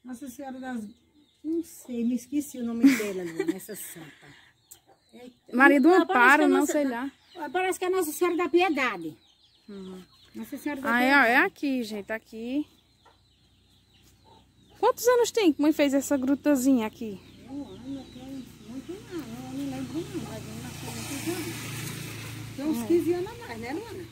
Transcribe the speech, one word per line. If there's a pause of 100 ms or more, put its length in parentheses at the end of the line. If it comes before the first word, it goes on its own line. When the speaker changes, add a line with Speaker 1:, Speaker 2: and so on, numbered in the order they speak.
Speaker 1:
Nossa
Senhora
das, (580)
não
sei,
me
esqueci
o
nome (120)
dela,
Luana,
essa
santa. (880)
Eita.
Speaker 2:
Maria
do
Speaker 1:
Ah,
parece
Speaker 2:
Amparo,
Speaker 1:
que
é
Speaker 2:
não
Speaker 1:
Nossa,
Speaker 2:
sei
lá. (260)
Speaker 1:
ah,
parece
que
é
Nossa
Senhora
da
Piedade. (520)
Speaker 2:
Uhum. (320)
Speaker 1:
Nossa
Senhora
da
Speaker 2:
Ah,
é,
Speaker 1:
Piedade.
Speaker 2:
é
aqui,
gente,
aqui. (2000)
Quantos
anos
tem
que
mãe
fez
essa
grutazinha
aqui? (280)
Speaker 1:
Um
ano,
tem (240)
muito (200)
não,
eu
não
lembro
não,
mas
eu
nasci
há
muitos
anos.
Tem
uns
Speaker 2:
É.
Speaker 1:
quinze
anos
a
mais,
né,
Luana?